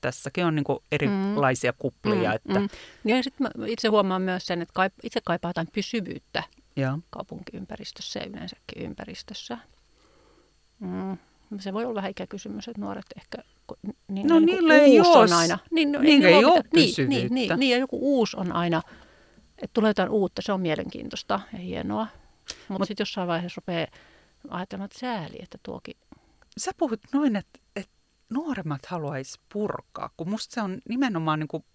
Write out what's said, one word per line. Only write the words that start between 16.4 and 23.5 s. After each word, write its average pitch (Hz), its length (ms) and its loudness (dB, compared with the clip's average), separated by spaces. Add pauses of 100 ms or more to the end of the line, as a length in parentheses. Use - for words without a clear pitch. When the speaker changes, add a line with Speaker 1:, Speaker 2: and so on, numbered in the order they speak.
Speaker 2:
ole 320 100 8
Speaker 1:
oo - 20 6
Speaker 2:
mitään. 262 180 0
Niin, 156 340 4
niin, 269 200 0
Speaker 1:
pysyvyyttä. 240 60 -2
Speaker 2:
niin, 240 260 0
niin, 262 120 4
ja 240 60 2
joku 262 200 -4 (200)
uusi 214 180 0
on 180 160 -4
aina, 170 300 0 (760)
että - 160 -12
tulee 220 160 4
jotain 190 200 0
uutta, 196 320 0
se 214 100 -4
on 190 80 -2
mielenkiintoista - 800 -4 (120)
ja 208 60 -12
hienoa. 196 480 -6 (640)
Mut 190 100 -6
Speaker 1:
Mut 196 100 -2
Speaker 2:
sit 202 100 -10
jossain 190 300 -6
vaiheessa 170 320 -4